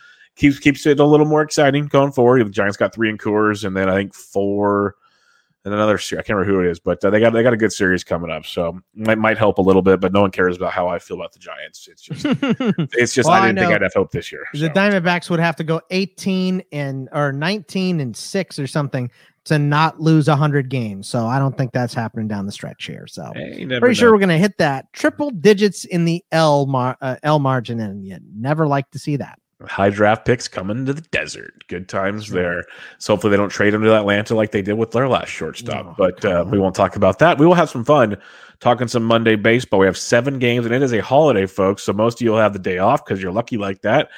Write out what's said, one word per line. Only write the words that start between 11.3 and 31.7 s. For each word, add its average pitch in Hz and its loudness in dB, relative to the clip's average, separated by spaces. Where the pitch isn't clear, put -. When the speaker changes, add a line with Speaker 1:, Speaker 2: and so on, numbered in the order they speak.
Speaker 1:
the - -20
Giants. 80 -20
It's - -20
just, - -14
Speaker 2:
<laughs> 285 0
Speaker 1:
it's 120 2
just, 131 2
Speaker 2:
Well, 170 6
Speaker 1:
I 190 4
Speaker 2:
I 190 4
Speaker 1:
didn't 190 0
think 180 2
Speaker 2:
know - 4
Speaker 1:
I'd 101 2
have 92 -2
hope 95 0
this 85 -8
year, 69 -14
Speaker 2:
the 147 -6
Speaker 1:
so. 160 0
Speaker 2:
Diamondbacks 180 0
would 170 0
have 165 0
to - -6
go 160 -4
eighteen 185 -4
and, 135 -8
or 147 -2
nineteen 180 -4
and 120 -6
six - -8
or 139 -6
something 135 -4
to 156 0
not 147 2
lose 160 4
a 151 4
hundred 143 0
games. 110 -6
So 117 -2
I 127 0
don't 135 -2
think 127 -4
that's 123 -4
happening 113 -6
down 101 -6
the 101 -10
stretch - -14
here. - -14
So 69 -14
Speaker 1:
Hey, - -12
you - -10
never 127 -2
Speaker 2:
pretty 240 4
sure 240 6
Speaker 1:
know. 220 8
Speaker 2:
we're 208 6
gonna 180 4
hit 196 0
that 143 -2
triple - -4
digits 202 2
in 170 -2
the 170 -2
L 151 4
mar-, 127 -2
uh, 131 -6
L 151 2
margin, 123 -2
and 101 -8
you 95 -14
never 147 -2
like 139 -2
to 143 -12
see 147 -6
that. - -10
Speaker 1:
High 98 0
draft 104 2
picks 123 -2
coming 107 -8
to 135 -4
the 147 -8
desert. - -10
Good 92 -12